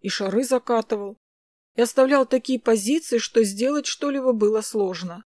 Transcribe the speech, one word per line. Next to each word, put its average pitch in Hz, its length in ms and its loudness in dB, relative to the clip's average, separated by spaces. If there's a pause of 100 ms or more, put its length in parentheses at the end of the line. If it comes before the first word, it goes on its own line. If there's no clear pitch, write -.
И 202 80 -6
шары 202 340 -2
закатывал, 226 720 -2 (580)
и 226 60 2
оставлял 262 440 4
такие 254 340 0
позиции, 233 580 0
что 226 260 2
сделать 247 420 -2
что-либо 269 480 -2
было 214 280 2
сложно. 180 640 -6